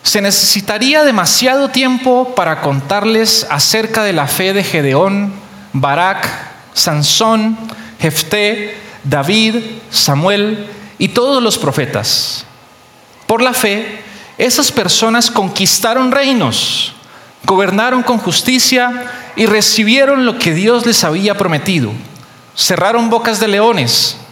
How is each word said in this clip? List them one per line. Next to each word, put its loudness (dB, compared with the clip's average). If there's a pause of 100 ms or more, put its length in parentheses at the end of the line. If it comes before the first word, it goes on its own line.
Se 0
necesitaría 2
demasiado 2
tiempo 2
para 0
contarles 0
acerca 0
de 0
la 0
fe -2
de 2
Gedeón, 0 (400)
Barak, 0 (440)
Sansón, 0 (420)
Jefté, -2 (260)
David, 2 (360)
Samuel 0 (320)
y 0
todos 2
los 0
profetas. -4 (800)
Por 0
la 2
fe, -2 (360)
esas 2
personas 2
conquistaron 0
reinos, 0 (500)
gobernaron 2
con 0
justicia 0 (240)
y 2
recibieron 2
lo -2
que 0
Dios 2
les 2
había 0
prometido. 0 (640)
Cerraron 2
bocas 0
de 2
leones 0 (160)